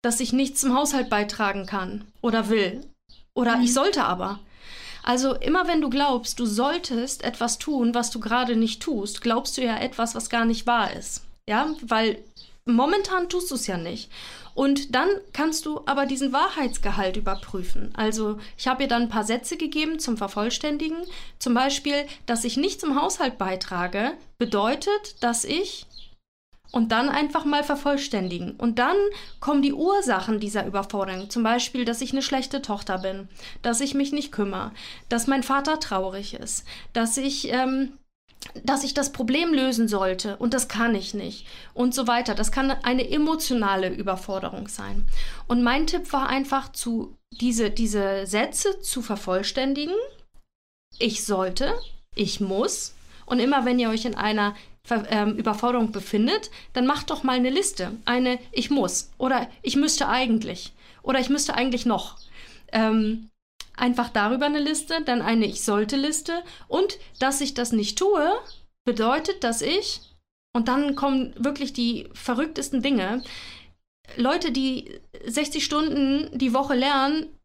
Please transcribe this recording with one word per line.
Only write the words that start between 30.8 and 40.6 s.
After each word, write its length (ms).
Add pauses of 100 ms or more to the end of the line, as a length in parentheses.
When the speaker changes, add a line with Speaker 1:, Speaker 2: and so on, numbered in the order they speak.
Speaker 1:
Zum 140
Beispiel, 400
dass 180
ich 120
eine 80
schlechte 400
Tochter 380
bin, 280 (340)
dass 200
ich 120
mich 200
nicht 180
kümmere, 400 (380)
dass 180
mein 160
Vater 380
traurig 540
ist, 300 (280)
dass 240
ich, 340
ähm, 460 (680)
dass 220
ich 80
das 180
Problem 420
lösen 340
sollte 500
und 160
das 160